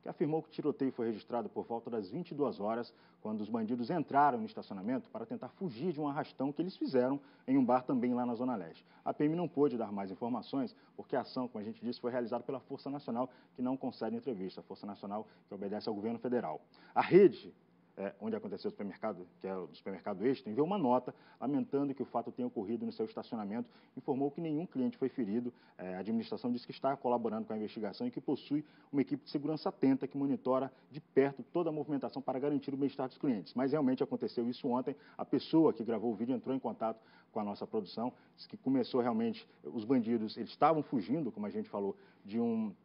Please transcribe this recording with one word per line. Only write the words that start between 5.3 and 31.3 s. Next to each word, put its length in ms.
fugir 440
de 80
um 60
arrastão 460
que 100
eles 140
fizeram 420
em 80
um 80
bar 180
também 320
lá 100
na 100
Zona 200
Leste. 300
A 80
P 120
M 100
não 140
pôde 280
dar 140
mais 200
informações, 680
porque 220
a 60
ação, 260
como 120
a 40
gente 200
disse, 160
foi 120
realizada 320
pela 160
Força 280
Nacional, 400
que 80
não 140
concede 380
entrevista. 460
A 40
Força 220
Nacional 400
que 60
obedece 340
ao 60
governo 240
federal. 420
A 60
rede, 520
é, 220
onde 160
aconteceu 320
o 20
supermercado, 560
que 60
é 100
o 120
do 60
supermercado 520
Extra, 260
enviou 140
uma 100
nota 380
lamentando 540
que 80
o 20
fato 260
tenha 160
ocorrido 380
no 80
seu 140
estacionamento, 640
informou 340
que 80
nenhum 280
cliente 320
foi 100
ferido. 420
É, 160
a 60
administração 520
diz 140
que 60
está 220
colaborando 520
com 80
a 20
investigação 500
e 40
que 100
possui 420
uma 80
equipe 240
de 60
segurança 400
atenta 360
que 80
monitora 560
de 100
perto 420